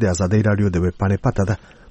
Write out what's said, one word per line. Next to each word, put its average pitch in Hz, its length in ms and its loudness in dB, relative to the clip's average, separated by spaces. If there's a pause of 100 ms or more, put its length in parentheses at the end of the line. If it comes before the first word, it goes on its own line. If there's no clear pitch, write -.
د 113 40 0 (100)
ازادۍ 95 340 0
راډیو 101 240 0
د 87 120 0
ویب 90 160 -2
پاڼې 98 240 0
پته 107 240 0
ده. 104 80 -2 (340)